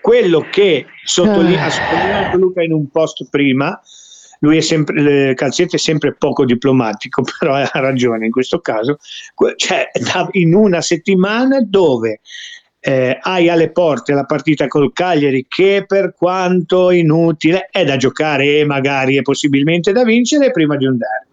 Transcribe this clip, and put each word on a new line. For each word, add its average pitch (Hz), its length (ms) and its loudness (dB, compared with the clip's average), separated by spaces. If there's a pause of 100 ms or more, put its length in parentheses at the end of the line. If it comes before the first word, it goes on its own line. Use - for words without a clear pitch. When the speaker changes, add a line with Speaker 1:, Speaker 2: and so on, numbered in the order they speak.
Speaker 1:
quello 196 500 2
che 180 360 2 (180)
sottoli-, 180 520 2
Speaker 2:
Ah. 156 100 -2
Speaker 1:
ha 156 40 -4
sottolineato 185 680 -2
Luca 180 240 0
in 165 100 -2
un 151 180 -2
post 156 380 -4
prima, 143 500 0 (600)
lui 151 160 4
è 160 40 4
sempre, 147 720 2
eh, 131 40 2
Calzetta 156 420 -4
è - 20 0
sempre 151 360 -2
poco 143 300 0
diplomatico, 123 800 -2
<laughs> - 160 -6
però 151 160 0
ha 135 200 -2
ragione 123 520 -2
in 113 60 -2
questo - 280 -2
caso, 123 380 -4 (360)
que-, - 220 0
cioè, - 360 -4
da-, 165 400 -4
in 170 220 2
una 196 260 4
settimana 202 840 0
dove, 147 580 0 (640)
eh, 131 360 0
hai 185 300 0
alle 165 200 2
porte 156 440 0
la 139 100 0
partita 147 420 -2
col 143 280 0
Cagliari, 147 520 0
che 196 400 0
per 196 300 -2
quanto 180 720 0
inutile 165 800 2
è - 140 0
da 139 120 -2
giocare 143 640 0
e 151 40 2
magari 139 520 0
è 139 60 0
possibilmente 147 680 0
da 240 120 2
vincere 240 460 2
prima 156 260 0
di 131 100 0
un 131 100 2
derby. - 360 -6